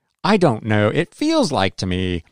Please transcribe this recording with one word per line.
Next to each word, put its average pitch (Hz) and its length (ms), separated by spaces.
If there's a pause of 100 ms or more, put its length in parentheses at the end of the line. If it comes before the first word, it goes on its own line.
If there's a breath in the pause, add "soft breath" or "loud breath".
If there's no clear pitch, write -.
(240)
I 202 140
don't 143 260
know. 107 240
It - 260
feels 294 380
like 98 240
to 104 100
me 90 460